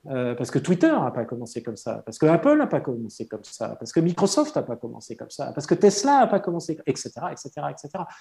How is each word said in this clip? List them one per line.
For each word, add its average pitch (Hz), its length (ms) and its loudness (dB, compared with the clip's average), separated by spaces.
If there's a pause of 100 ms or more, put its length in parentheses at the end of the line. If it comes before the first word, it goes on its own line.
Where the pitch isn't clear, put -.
Euh, 123 300 -4
parce 123 140 -4
que 147 100 0
Twitter 175 280 2
a 180 240 2
pas 117 140 -4
commencé 117 360 -10
comme 113 140 -10
ça. 110 300 -8
Parce 117 120 -12
que 156 80 2
Apple 277 360 6
a 240 60 0
pas 147 120 0
commencé 117 480 -6
comme 104 160 -12
ça. 113 360 -8
Parce 117 120 -12
que 175 80 4
Microsoft 190 560 2
a 147 80 0
pas 120 140 -8
commencé 117 400 -14
comme 113 120 -16
ça. 127 220 -10
Parce 139 160 -8
que - 60 4
Tesla 262 460 6
a 233 80 6
pas 196 120 2
commencé, 170 460 -4
et 139 100 0
cetera, 160 380 -10
et - 20 -10
cetera, 143 360 -10
et - 40 -12
cetera. 165 320 -10 (140)